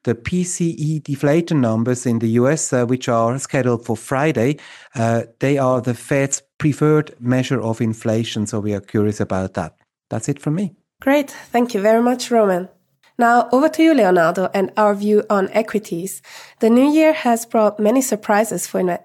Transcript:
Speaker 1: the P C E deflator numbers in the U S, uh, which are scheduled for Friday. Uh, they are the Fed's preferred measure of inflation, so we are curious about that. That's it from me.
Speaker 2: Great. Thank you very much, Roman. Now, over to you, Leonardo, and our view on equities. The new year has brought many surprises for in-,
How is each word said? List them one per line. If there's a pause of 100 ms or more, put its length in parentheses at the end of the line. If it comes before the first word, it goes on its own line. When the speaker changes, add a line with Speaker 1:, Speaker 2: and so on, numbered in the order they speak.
Speaker 1:
the
P
C
E
deflator
numbers
in
the (100)
U
S,
uh,
which
are
scheduled
for
Friday. (380)
Uh, (160)
they
are
the
Fed's (160)
preferred
measure
of
inflation,
so
we
are
curious
about
that. (340)
That's
it
from
me. (260)
Speaker 2:
Great. (220)
Thank
you
very
much,
Roman. (480)
Now,
over
to
you,
Leonardo,
and
our
view
on
equities. (380)
The
new
year
has
brought
many
surprises
for
in-,